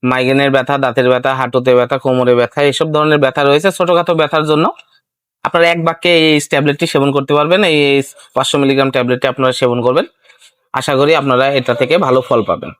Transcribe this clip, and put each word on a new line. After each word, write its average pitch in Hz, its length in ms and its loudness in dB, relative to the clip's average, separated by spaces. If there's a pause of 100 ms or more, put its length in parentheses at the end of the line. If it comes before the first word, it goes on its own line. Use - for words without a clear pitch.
মাইগ্রেনের 131 480 0
ব্যথা, 135 260 0
দাঁতের 127 320 0
ব্যথা, 127 260 0
হাঁটুতে 127 380 -2
ব্যথা, 123 240 0
কোমরে 127 380 0
ব্যথা, 120 280 -2
এইসব 143 280 0
ধরনের 151 280 2
ব্যথা 135 240 0
রয়েছে, 147 280 2
ছোটখাটো 175 440 0
ব্যথার 156 300 0
জন্য 151 200 0 (800)
আপনারা 170 220 0
এক 170 160 0
বাক্যে 165 320 -2
এই 160 200 4 (140)
ট্যাবলেটটি 147 380 -2
সেবন 139 240 0
করতে 139 220 -2
পারবেন। 156 300 2
এই 156 160 2 (540)
পাঁচশো 135 240 -2
মিলিগ্রাম 135 340 2
ট্যাবলেটটি 127 360 -2
আপনারা 131 260 0
সেবন 123 280 0
করবেন, 127 240 0 (680)
আশা 131 220 -2
করি 143 200 2
আপনারা 135 380 2
এটা 123 220 0
থেকে 135 220 0
ভালো 135 240 2
ফল 123 220 0
পাবেন। 87 360 -6